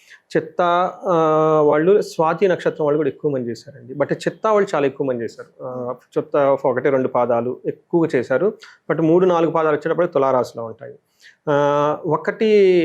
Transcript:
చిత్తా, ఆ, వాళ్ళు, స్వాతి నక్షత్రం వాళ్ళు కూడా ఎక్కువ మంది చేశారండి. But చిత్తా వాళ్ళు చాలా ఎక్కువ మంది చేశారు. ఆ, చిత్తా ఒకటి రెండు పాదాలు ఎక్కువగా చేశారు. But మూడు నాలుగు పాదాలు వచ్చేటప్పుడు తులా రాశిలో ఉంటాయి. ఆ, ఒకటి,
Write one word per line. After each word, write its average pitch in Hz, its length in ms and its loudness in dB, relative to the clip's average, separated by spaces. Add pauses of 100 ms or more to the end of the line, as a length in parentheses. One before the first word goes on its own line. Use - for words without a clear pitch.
(380)
చిత్తా, 175 680 -2
ఆ, 180 80 2 (460)
వాళ్ళు, 156 400 4
స్వాతి 170 460 0
నక్షత్రం 160 380 -2
వాళ్ళు 147 120 2
కూడా 147 120 -2
ఎక్కువ 151 220 -4
మంది 120 180 -4
చేశారండి. 120 440 -14
But 143 200 -4
చిత్తా 175 380 -4
వాళ్ళు 202 240 0
చాలా 143 100 0
ఎక్కువ 139 220 -4
మంది 120 160 -4
చేశారు. 117 400 -14
ఆ, 127 320 -10 (220)
చిత్తా 139 480 2
ఒకటి 127 240 0
రెండు 131 180 2
పాదాలు 120 580 -2
ఎక్కువగా 165 500 -2
చేశారు. 135 380 0 (380)
But 156 100 -2
మూడు 170 240 4
నాలుగు 165 260 2
పాదాలు 156 240 0
వచ్చేటప్పుడు 165 320 -2
తులా 135 240 0
రాశిలో 120 340 -2
ఉంటాయి. 123 280 -16 (560)
ఆ, 147 560 0
ఒకటి, 185 440 -2 (360)